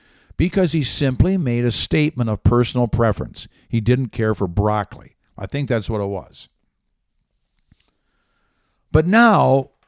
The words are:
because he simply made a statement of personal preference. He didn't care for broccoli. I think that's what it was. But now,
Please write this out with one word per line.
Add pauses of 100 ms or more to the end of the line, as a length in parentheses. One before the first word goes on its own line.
(380)
because
he
simply
made
a
statement
of
personal
preference. (200)
He
didn't
care
for
broccoli. (200)
I
think
that's
what
it
was. (2500)
But
now, (160)